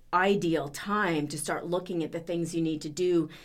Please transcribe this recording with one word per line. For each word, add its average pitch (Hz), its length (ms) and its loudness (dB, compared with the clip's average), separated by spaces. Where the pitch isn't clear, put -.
ideal 175 540 4
time 170 640 0
to 151 80 -6
start 156 280 -4
looking 175 380 -2
at - 80 -6
the 170 80 -6
things 170 340 -2
you 165 80 0
need 160 200 0
to 156 80 -8
do 170 400 2